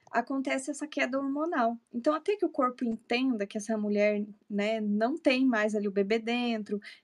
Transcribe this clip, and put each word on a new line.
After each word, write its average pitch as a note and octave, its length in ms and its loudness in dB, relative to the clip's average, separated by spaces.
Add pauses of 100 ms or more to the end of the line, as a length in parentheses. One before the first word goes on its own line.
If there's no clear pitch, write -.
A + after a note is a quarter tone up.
acontece C4+ 600 -2
essa D4 160 -8
queda C4+ 320 -2
hormonal. C#4 580 0 (160)
Então, A#3+ 200 2
até D#4+ 240 -2
que F#4 80 0
o D#4 40 -2
corpo B3+ 360 0
entenda A#3 600 0
que G3+ 120 -8
essa A3 200 -2
mulher, G#3 480 2 (240)
né, G#3 300 0
não G#3+ 380 0
tem C4+ 280 4
mais G#3+ 300 2
ali G#3 100 0
o G#3 60 -2
bebê G3+ 260 2
dentro, A3+ 640 -2 (240)